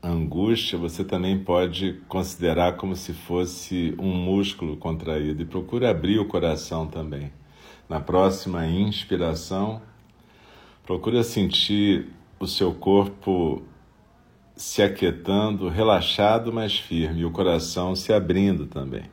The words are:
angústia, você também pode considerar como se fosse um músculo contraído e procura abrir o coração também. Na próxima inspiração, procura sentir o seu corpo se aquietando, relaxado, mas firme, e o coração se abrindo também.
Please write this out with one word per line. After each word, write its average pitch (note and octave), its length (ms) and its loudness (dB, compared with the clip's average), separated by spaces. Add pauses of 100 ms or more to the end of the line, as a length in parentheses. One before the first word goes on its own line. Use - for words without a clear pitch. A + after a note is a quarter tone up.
angústia, F2 760 0
você E2+ 240 -4
também F#2+ 360 0
pode F2+ 560 0 (120)
considerar F2 680 0
como F#2+ 180 -4
se F2 180 -10
fosse F2 840 -4
um F#2+ 140 -2
músculo F2+ 640 -2
contraído D#2 680 -4
e E2 40 -6
procura A2+ 440 -2
abrir F#2 280 2
o G2+ 80 0
coração D#2+ 600 -2
também. D2 460 -10 (560)
Na D#2+ 100 -4
próxima F2+ 680 2
inspiração, F#2+ 1160 -2 (1000)
procura A2+ 400 2
sentir G#2 840 2 (300)
o F#2+ 80 -6
seu F2 280 0
corpo F#2+ 880 2 (920)
se - 280 0
aquietando, G2 840 2
relaxado, G#2+ 840 2
mas A2 260 -2
firme, E2 440 -2
e - 20 0
o E2 60 -2
coração F2+ 680 0
se - 160 0
abrindo F#2 540 4
também. C2 460 -8